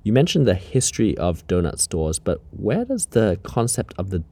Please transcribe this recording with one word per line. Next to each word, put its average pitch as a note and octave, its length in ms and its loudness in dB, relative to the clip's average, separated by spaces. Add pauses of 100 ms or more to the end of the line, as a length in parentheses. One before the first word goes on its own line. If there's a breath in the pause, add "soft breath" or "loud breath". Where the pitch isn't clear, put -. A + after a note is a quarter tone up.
You G#2 80 0
mentioned C#3+ 340 4
the F#2+ 80 6
history G#2+ 600 0
of E2+ 300 -2
donut F2+ 320 0
stores, D#2+ 400 -2
but - 320 -4
where A#2 340 -2
does B3 220 -4
the G2+ 360 2
concept - 540 -2
of F#2+ 140 -6
the F2+ 220 -2